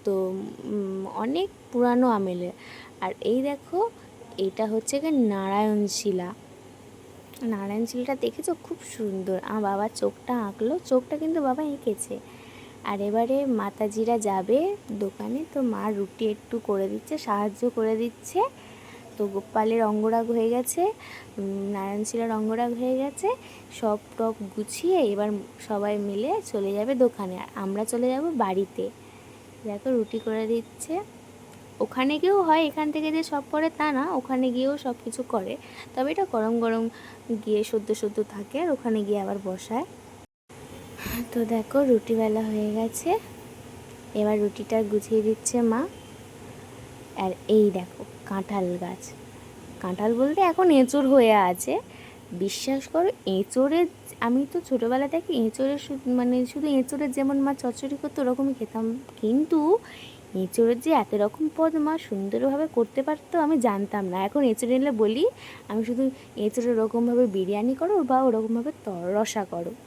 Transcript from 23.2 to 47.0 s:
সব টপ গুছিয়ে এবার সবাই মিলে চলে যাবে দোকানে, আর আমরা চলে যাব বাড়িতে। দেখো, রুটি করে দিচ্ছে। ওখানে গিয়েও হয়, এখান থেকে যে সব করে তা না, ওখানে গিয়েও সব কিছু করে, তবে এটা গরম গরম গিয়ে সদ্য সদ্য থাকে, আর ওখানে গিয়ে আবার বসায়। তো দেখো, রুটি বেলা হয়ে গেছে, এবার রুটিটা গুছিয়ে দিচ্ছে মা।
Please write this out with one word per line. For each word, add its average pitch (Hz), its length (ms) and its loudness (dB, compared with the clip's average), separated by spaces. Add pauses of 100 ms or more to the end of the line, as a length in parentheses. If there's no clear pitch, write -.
সব 214 180 2 (200)
টপ 226 240 0
গুছিয়ে 220 580 0
এবার 208 300 2 (380)
সবাই 208 300 0
মিলে 208 420 -2 (120)
চলে 196 200 0
যাবে 214 220 0
দোকানে, 214 440 2
আর - 160 -10
আমরা 196 300 -2
চলে 240 240 0
যাব 269 160 0 (100)
বাড়িতে। 196 560 0 (720)
দেখো, 208 260 -4
রুটি 226 280 0
করে 220 280 -2
দিচ্ছে। 233 540 -4 (800)
ওখানে 262 380 0
গিয়েও 381 240 4
হয়, 320 240 4
এখান 302 260 -2
থেকে 311 200 -2
যে 320 100 0
সব 294 280 -4
করে 311 200 2
তা 302 220 0
না, 294 220 0
ওখানে 254 360 0
গিয়েও 269 280 0
সব 247 160 -4 (100)
কিছু 240 180 -6
করে, 214 340 -2 (380)
তবে 269 160 0
এটা 381 220 0
গরম 226 280 2
গরম 226 280 2 (580)
গিয়ে 214 180 2
সদ্য 220 300 -2
সদ্য 214 280 -2
থাকে, 208 380 -6
আর 349 100 0
ওখানে 220 340 0
গিয়ে 202 160 0
আবার 196 240 -2
বসায়। 208 400 -4 (1500)
তো 233 120 0
দেখো, 226 400 2
রুটি 226 300 4
বেলা 220 280 2
হয়ে 214 320 0
গেছে, 226 440 0 (960)
এবার 214 240 2
রুটিটা 208 440 0
গুছিয়ে 208 400 2
দিচ্ছে 220 400 2
মা। 233 260 2 (1300)